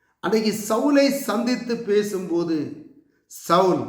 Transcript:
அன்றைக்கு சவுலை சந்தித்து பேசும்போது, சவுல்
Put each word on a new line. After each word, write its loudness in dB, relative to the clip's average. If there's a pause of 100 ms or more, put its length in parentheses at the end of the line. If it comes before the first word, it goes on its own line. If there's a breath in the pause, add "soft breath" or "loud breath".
(200)
அன்றைக்கு 0 (160)
சவுலை 4
சந்தித்து -2
பேசும்போது, -2 (540)
சவுல் 2